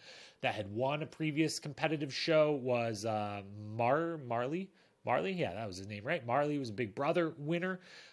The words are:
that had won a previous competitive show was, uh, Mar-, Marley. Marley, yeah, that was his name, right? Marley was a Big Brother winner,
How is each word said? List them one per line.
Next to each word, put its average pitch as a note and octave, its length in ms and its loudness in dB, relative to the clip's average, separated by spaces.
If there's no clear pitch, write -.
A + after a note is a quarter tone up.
that A#2+ 120 2
had G2+ 180 -6
won C3+ 300 0
a D3+ 40 -4
previous D#3 520 0
competitive D3 560 -2
show D#3 380 4
was, A#2+ 520 0
uh, G#2 380 -2
Mar-, D3+ 440 4
Marley. C#3 420 -2
Marley, D3 280 2
yeah, C3+ 220 0
that A2 120 -4
was F#2 120 -8
his G2 100 -8
name, G#2 160 -10
right? C#3 200 -2
Marley C#3+ 360 2
was A#2+ 100 -4
a - 20 -8
Big G#2 220 -4
Brother D#3+ 420 2
winner, F3 440 -2